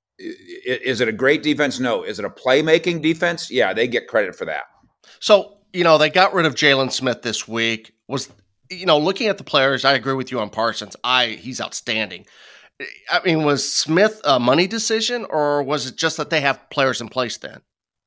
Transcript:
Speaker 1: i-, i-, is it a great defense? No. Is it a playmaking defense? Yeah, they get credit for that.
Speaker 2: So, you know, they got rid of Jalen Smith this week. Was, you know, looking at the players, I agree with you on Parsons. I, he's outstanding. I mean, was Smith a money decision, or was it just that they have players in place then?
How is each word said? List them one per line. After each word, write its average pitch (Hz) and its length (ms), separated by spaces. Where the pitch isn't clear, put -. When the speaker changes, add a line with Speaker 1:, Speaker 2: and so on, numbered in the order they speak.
Speaker 1:
i-, - 40
i-, - 600
is 120 160
it 120 80
a 110 40
great 131 300
defense? 143 380
No. 113 220
Is 92 160
it 104 80
a 92 40
playmaking 160 720
defense? 165 480
Yeah, 110 220
they 113 160
get 117 200
credit 101 280
for 92 80
that. 76 200
Speaker 2:
So, - 360
you 175 120
know, 165 140
they 151 120
got 185 240
rid 175 120
of 135 80
Jalen 135 380
Smith 127 300
this - 260
week. 113 440
Was, 131 220
you 180 160
know, 156 120
looking 190 300
at 196 100
the - 60
players, 135 400
I 135 80
agree 135 220
with 131 180
you 127 80
on 104 100
Parsons. 110 540
I, 123 220
he's 113 340
outstanding. 107 680
I 165 140
mean, 160 200
was 143 260
Smith 196 540
a 135 160
money 135 260
decision, 226 640
or 147 320
was 135 240
it 123 100
just 165 200
that 147 140
they 160 100
have 139 300
players 135 300
in 113 80
place 123 300
then? - 220